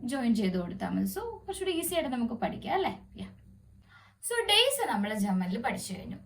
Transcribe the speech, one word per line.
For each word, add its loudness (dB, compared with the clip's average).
ജോയിൻ 2
ചെയ്ത് 2
കൊടുത്താൽ -4
മതി. 2
So -4
കുറച്ചുകൂടി -2
ഈസി -2
ആയിട്ട് 0
നമുക്ക് -2
പഠിക്കാം -2
അല്ലേ? 0
Yeah. -10
So -4
ഡേയ്സ് 6
നമ്മൾ 2
ജർമ്മനിൽ 2
പഠിച്ചു -4
കഴിഞ്ഞു. -10